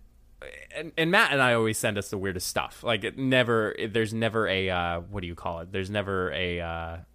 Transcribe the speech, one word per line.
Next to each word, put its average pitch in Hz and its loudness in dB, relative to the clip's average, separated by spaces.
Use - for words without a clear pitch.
and, 156 -10
and 160 4
Matt 202 4
and 139 4
I 123 6
always 110 4
send 107 0
us 101 -4
the 104 -4
weirdest 92 -2
stuff. - -4
Like, 113 0
it - -4
never, 120 4
there's 110 0
never 113 2
a, 95 2
uh, 87 0
what 98 -8
do 87 -8
you 85 -8
call 85 -6
it? 90 -12
There's 95 -2
never 95 -2
a, 87 -2
uh, 82 -6